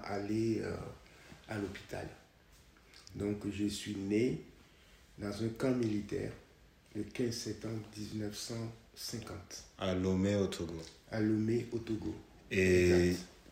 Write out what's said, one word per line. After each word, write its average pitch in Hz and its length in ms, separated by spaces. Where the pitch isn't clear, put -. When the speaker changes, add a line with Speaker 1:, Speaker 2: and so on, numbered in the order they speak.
Speaker 1:
aller, 104 560
euh, 87 160
à - 80
l'hôpital. 95 500
Donc 104 240
je 104 160
suis 101 300
né 110 460
dans 104 240
un 113 140
camp 131 180
militaire 104 580
le 107 100
quinze 117 300
septembre 110 460
dix-neuf 104 420
cent 117 340
cinquante. - 720
Speaker 2:
À 95 160
Lomé, 95 400
au 101 120
Togo. 85 300
Speaker 1:
À 110 100
Lomé, 110 520
au 117 60
Togo. 104 360
Speaker 2:
Et 90 580
Speaker 1:
Exact. 90 180